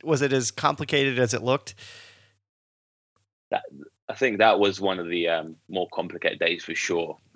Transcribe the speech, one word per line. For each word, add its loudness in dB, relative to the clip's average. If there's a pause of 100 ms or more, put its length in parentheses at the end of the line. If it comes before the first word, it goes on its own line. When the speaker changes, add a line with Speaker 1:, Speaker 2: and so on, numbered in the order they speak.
Speaker 1:
was 0
it 2
as 2
complicated 0
as 4
it -4
looked? 0 (1800)
Speaker 2:
That, 0 (460)
I -10
think 0
that 6
was 2
one 0
of -6
the, 0
um, -2 (140)
more -4
complicated -4
days 0
for -8
sure. -2 (180)